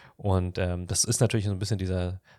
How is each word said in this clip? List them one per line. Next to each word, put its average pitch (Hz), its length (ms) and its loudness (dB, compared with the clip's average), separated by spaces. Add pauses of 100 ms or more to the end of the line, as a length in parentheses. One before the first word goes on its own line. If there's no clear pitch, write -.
(160)
Und, 92 420 0
ähm, 90 300 -2
das - 160 0
ist - 160 0
natürlich 110 260 2
so 104 60 0
ein 92 80 -2
bisschen 104 180 -2
dieser 92 420 -2 (180)